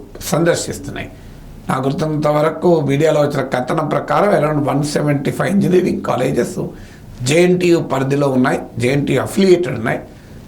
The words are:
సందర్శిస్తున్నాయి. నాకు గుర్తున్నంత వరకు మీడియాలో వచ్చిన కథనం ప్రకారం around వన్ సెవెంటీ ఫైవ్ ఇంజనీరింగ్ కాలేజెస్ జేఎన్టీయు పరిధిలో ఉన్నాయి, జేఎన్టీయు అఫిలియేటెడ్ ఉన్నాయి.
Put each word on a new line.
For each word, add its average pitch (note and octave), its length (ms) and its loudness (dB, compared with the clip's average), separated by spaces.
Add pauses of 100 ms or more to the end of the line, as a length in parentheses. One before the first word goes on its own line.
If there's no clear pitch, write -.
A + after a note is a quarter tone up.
(200)
సందర్శిస్తున్నాయి. G#2+ 880 -2 (580)
నాకు C3 200 -2
గుర్తున్నంత D3+ 380 -2
వరకు D#3 540 2
మీడియాలో D3 400 2
వచ్చిన C#3+ 220 0
కథనం C#3 460 -2
ప్రకారం D3 560 2
around D3 240 0
వన్ C#3+ 160 0
సెవెంటీ D3 460 0
ఫైవ్ D3 200 -2
ఇంజనీరింగ్ F3+ 520 2
కాలేజెస్ B2+ 680 -2 (560)
జేఎన్టీయు F3 540 4
పరిధిలో C#3 500 0
ఉన్నాయి, C3 320 2 (180)
జేఎన్టీయు C#3 420 2
అఫిలియేటెడ్ F3 560 2
ఉన్నాయి. A2+ 240 -4 (480)